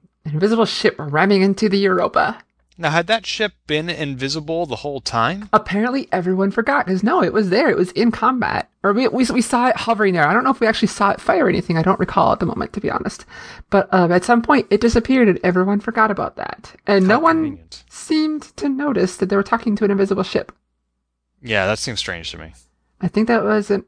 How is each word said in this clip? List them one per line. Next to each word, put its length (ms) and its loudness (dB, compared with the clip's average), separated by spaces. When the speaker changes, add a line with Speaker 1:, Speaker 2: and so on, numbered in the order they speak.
Speaker 1:
an 80 -6
invisible 320 2
ship 340 0
ramming 420 2
into 280 2
the 80 2
Europa. 600 0
Speaker 2:
Now, 140 -2
had 160 0
that 180 -2
ship 260 -4
been 220 -2
invisible 760 -6
the 120 -6
whole 240 -8
time? 500 -2
Speaker 1:
Apparently 640 -2
everyone 380 0
forgot, 360 -2
'cause 160 -2
no, 180 2
it 120 0
was 160 0
there. 200 2
It 60 2
was 160 0
in 200 2
combat. 580 -2
Or 100 2
we, 160 2
we, 160 2
we 160 0
saw 260 0
it 80 2
hovering 380 0
there. 120 2
I 80 4
don't 120 2
know 60 4
if 100 -4
we 60 4
actually 200 2
saw 220 0
it 100 -2
fire 260 2
or 40 2
anything. 280 0
I 40 2
don't 180 2
recall 320 2
at 80 0
the 60 -2
moment, 280 -6
to 60 -10
be 100 -4
honest. 360 -8
But, 240 2
uh, 180 4
at 120 4
some 180 4
point, 280 2
it 100 4
disappeared 480 2
and 160 2
everyone 380 0
forgot 280 0
about 280 -6
that. 360 -12
And 160 4
Speaker 2:
How 120 4
Speaker 1:
no 40 4
one 240 4
Speaker 2:
convenient. 460 -10
Speaker 1:
seemed 540 -2
to 140 -4
notice 480 -2
that 100 -2
they 80 -2
were 80 2
talking 320 -2
to 80 -2
an 80 2
invisible 320 0
ship. 300 -6
Speaker 2:
Yeah, 240 0
that 140 0
seems 200 -8
strange 320 -10
to 60 -14
me. 160 -16
Speaker 1:
I 80 -2
think 180 0
that 160 2
was 280 0
an 160 -2